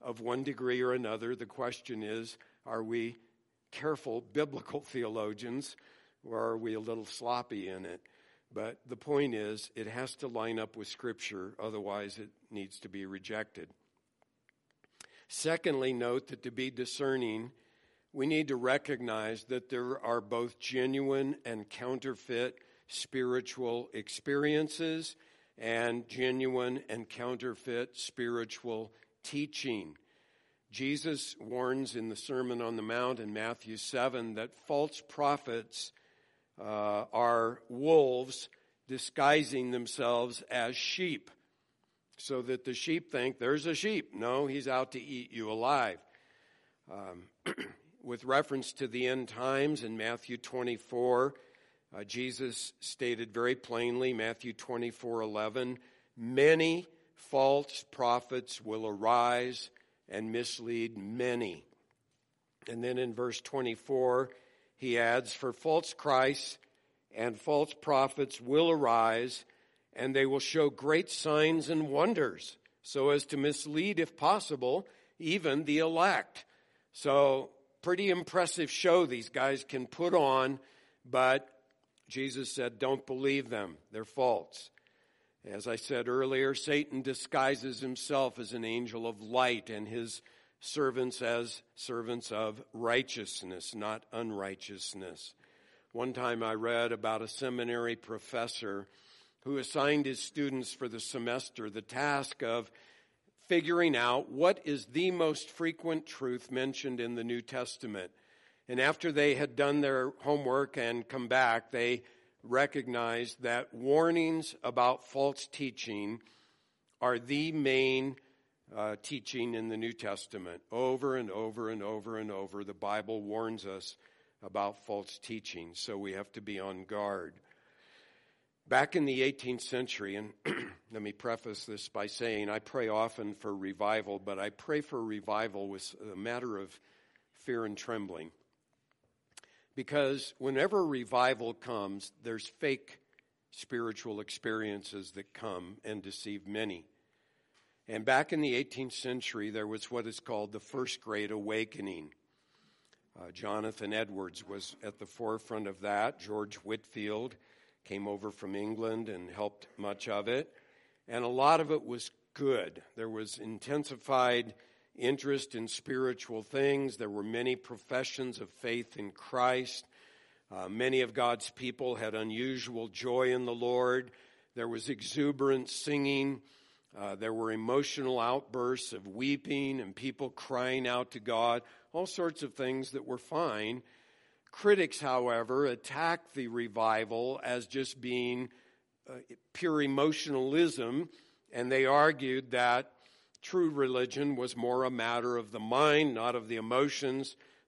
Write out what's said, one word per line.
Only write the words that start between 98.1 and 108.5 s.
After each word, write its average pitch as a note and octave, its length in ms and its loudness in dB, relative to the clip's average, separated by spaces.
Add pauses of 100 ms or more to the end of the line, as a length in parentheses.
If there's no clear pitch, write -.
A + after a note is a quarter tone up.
who C#3 140 -2
assigned C#3+ 480 4
his C3 180 -4
students C3+ 500 -4
for C3 140 -6
the A2 140 -8
semester A#2+ 680 -4
the G#2+ 120 -8
task C#3 600 -2
of A#2 300 -2 (800)
figuring E3+ 480 4
out B2 340 4
what E3+ 320 4
is D3 220 -2
the E3+ 260 2
most E3 380 2
frequent E3 560 -2
truth B2 440 -6
mentioned C3 520 -2
in A#2 140 -2
the A#2 100 -2
New A#2+ 160 -2
Testament. A#2 680 -6 (600)